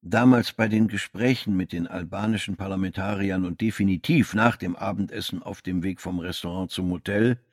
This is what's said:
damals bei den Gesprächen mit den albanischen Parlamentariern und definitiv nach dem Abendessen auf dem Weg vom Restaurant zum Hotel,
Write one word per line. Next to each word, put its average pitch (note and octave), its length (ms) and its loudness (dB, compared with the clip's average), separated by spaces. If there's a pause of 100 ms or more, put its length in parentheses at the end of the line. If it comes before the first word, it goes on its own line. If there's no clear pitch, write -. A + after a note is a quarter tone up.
damals A#2 520 4
bei A2 140 2
den A2 200 4
Gesprächen G#2 680 -2
mit F#2 160 -2
den E2+ 140 -4
albanischen F#2+ 680 -4
Parlamentariern F#2+ 880 -2
und F2+ 160 -6
definitiv G#2 760 2
nach A2+ 200 4
dem F2+ 200 -6
Abendessen G2 680 -6
auf - 180 -10
dem F#2 220 -2
Weg F#2 160 -4
vom F2+ 200 -6
Restaurant F2 520 -6
zum F2+ 200 -2
Hotel, G#2+ 480 2 (140)